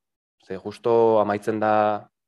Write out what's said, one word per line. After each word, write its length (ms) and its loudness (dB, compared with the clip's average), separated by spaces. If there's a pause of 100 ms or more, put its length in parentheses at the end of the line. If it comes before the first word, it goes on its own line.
(460)
Ze 120 -12
justo 640 0
amaitzen 400 -2
da, 500 0 (180)